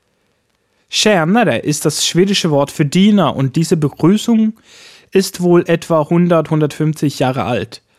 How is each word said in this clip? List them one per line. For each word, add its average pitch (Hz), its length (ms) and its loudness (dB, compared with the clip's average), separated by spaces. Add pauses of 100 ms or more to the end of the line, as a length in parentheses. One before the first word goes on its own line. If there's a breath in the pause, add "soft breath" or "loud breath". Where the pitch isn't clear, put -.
(880)
Tjänare 180 680 2
ist - 260 -4
das - 200 -2
schwedische 185 440 0
Wort 139 200 0
für - 140 -2
Diener 185 500 2
und 131 220 -4
diese 165 220 0
Begrüßung 214 760 0 (600 loud breath)
ist 190 280 -2
wohl 175 260 4
etwa 165 440 -2
hundert, 170 400 0
hundertfünfzig 156 720 -2
Jahre 131 240 -2
alt. 110 360 -6 (180)